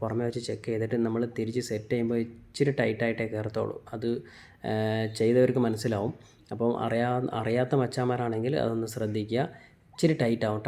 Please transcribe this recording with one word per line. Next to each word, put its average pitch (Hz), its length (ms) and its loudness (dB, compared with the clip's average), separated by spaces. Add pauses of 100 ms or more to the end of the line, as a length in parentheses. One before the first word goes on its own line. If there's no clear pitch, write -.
പുറമേ 113 260 -2
വെച്ച് 120 180 -4
ചെക്ക് 107 220 -6
ചെയ്തിട്ട് 113 280 0 (100)
നമ്മൾ 113 160 0 (160)
തിരിച്ച് 113 320 -2
സെറ്റ് 110 220 -4
ചെയ്യുമ്പോൾ 117 320 0
ഇച്ചിരി - 540 -2
ടൈറ്റായിട്ടേ 113 540 0
കയറത്തുള്ളൂ. 107 440 -4 (180)
അത്, 117 140 -4 (640)
ഏ, - 20 0 (460)
ചെയ്തവർക്ക് 127 480 6
മനസ്സിലാവും. 110 480 0 (380)
അപ്പം 117 200 0 (140)
അറിയാ-, 120 420 0 (120)
അറിയാത്ത 120 420 2
മച്ചാന്മാരാണെങ്കിൽ 123 840 0
അതൊന്ന് 113 300 0
ശ്രദ്ധിക്കുക. 110 540 -2 (440)
ഇച്ചിരി 160 300 4
ടൈറ്റ് 113 280 2
ആവും. 107 180 -2